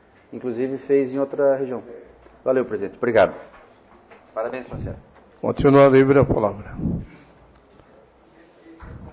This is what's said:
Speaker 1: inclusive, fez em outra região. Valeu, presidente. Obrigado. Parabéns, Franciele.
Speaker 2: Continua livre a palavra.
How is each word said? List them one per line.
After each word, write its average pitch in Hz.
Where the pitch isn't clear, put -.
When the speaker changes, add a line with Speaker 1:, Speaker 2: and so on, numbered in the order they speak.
Speaker 1:
inclusive, 127
fez 135
em 135
outra 139
região. 127
Valeu, 131
presidente. 98
Obrigado. 110
Parabéns, 123
Franciele. -
Speaker 2:
Continua 139
livre 135
a 135
palavra. 101